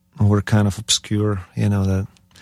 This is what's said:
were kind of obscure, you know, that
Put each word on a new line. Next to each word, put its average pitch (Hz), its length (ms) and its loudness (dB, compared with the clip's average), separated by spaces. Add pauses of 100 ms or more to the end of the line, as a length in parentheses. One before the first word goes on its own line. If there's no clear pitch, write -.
(200)
were 101 220 4
kind 104 240 2
of 98 120 -2
obscure, 104 640 -2 (120)
you 110 140 0
know, 101 180 0
that 95 200 0 (360)